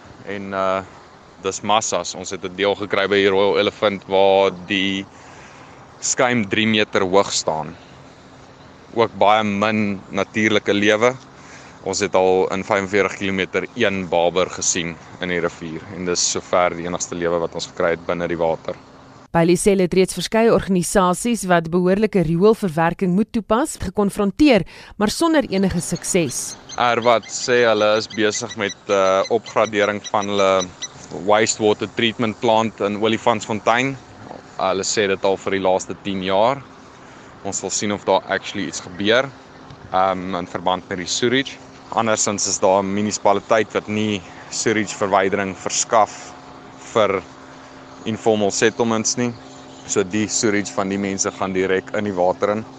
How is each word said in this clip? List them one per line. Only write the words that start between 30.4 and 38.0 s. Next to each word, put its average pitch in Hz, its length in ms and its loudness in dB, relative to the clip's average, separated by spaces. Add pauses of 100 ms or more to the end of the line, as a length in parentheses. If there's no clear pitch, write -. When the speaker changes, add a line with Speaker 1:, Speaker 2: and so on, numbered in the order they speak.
Speaker 1:
wastewater 107 680 2
treatment 113 420 -2
plant 110 400 2
in 104 220 -2
Olifantsfontein. 113 920 0 (640)
Hulle 92 320 -2
sê 107 240 0
dit 95 160 0
al 95 80 2
vir 98 220 -4
die 95 100 -4
laaste 92 340 -2
tien 98 220 -6
jaar. 113 400 0 (800)
Ons 98 160 -6
sal - 100 -6
sien 104 220 -4
of 98 160 -6